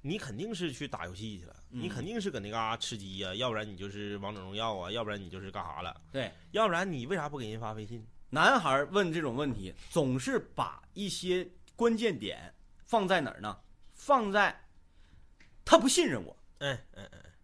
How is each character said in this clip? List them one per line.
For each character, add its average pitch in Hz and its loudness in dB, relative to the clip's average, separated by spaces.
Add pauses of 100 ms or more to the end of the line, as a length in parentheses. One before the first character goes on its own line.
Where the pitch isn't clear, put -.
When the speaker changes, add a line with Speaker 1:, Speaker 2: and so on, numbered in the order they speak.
Speaker 1:
你 156 -4
肯 131 -8
定 208 -6
是 170 -4
去 139 -8
打 85 -8
游 90 -10
戏 104 -8
去 82 -14
了， - -20 (160)
Speaker 2:
嗯。 123 -8
Speaker 1:
你 180 -4
肯 104 -6
定 226 -4
是 196 -2
搁 127 -4
那 101 -6
嘎 113 0
吃 - -6
鸡 95 -10
呀， 95 -4
要 123 -2
不 110 -2
然 107 -4
你 98 -12
就 98 -8
是 104 -6
王 101 -6
者 98 -10
荣 95 -10
耀 110 -2
啊， 90 -6
要 113 -2
不 107 -4
然 104 -4
你 92 -10
就 95 -10
是 98 -10
干 95 -8
啥 80 -8
了。 - -8 (120)
Speaker 2:
对。 123 -4 (200)
Speaker 1:
要 214 2
不 175 2
然 180 0
你 127 -4
为 190 -2
啥 151 -2
不 143 -8
给 110 -6
人 110 -6
发 110 -6
微 107 -8
信？ 110 -12 (240)
Speaker 2:
男 196 8
孩 156 2
儿 139 4
问 190 4
这 160 0
种 131 0
问 139 0
题， 98 -6 (160)
总 135 4
是 254 0
把 - -4 (100)
一 196 -4
些 180 -2 (260)
关 233 4
键 208 2
点 87 -8 (320)
放 208 4
在 180 6
哪 120 -2
儿 - -14
呢？ 104 -6 (360)
放 233 4
在 196 2 (1000)
他 320 12
不 - 6
信 339 6
任 123 0
我。 64 -14 (240)
Speaker 1:
哎， 139 -4 (100)
哎， 98 -16 (100)
哎。 - -18 (240)